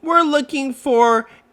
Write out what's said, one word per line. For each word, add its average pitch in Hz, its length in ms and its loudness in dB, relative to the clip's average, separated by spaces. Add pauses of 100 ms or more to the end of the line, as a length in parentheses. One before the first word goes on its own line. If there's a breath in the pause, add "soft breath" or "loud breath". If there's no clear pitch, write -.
We're 339 220 0
looking 294 500 -4
for 233 560 0 (240 loud breath)